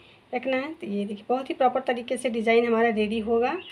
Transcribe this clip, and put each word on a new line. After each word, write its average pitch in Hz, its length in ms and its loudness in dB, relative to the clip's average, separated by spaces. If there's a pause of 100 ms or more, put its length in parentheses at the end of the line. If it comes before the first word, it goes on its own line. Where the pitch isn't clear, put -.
(340)
रखना 262 220 -2
है। 277 160 -4
तो - 140 -12
ये 202 180 -4
देखिए, 202 240 -10
बहुत 262 220 -2
ही 330 40 -6
proper 254 280 2
तरीके 247 340 -2
से 247 140 -4
design 226 360 4
हमारा 233 240 4
ready 214 300 0
होगा। 233 360 0 (160)